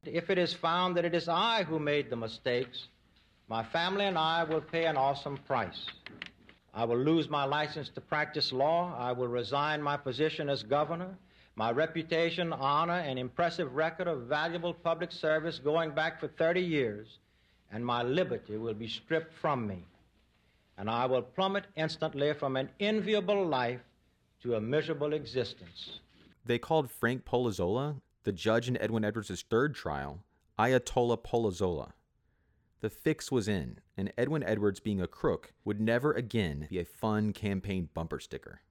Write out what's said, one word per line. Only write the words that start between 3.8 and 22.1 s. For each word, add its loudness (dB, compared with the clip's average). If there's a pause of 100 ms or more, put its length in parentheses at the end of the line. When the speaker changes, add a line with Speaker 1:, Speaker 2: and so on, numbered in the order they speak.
Speaker 1:
and 0
I 2
will 0
pay 0
an 2
awesome 0
price. -2 (880)
I 0
will 2
lose 4
my 0
license -2
to -12
practice -2
law. 2
I -2
will 0
resign 0
my 0
position -2
as 0
governor. 0 (420)
My 2
reputation, 0
honor, 2
and -2
impressive 0
record 0
of -2
valuable 0
public -2
service 0
going 2
back -2
for -4
thirty 2
years, -2 (540)
and -4
my 2
liberty 0
will -4
be -8
stripped -2
from 0
me. -6 (920)
And -4
I 2
will 2
plummet -2 (120)
instantly 0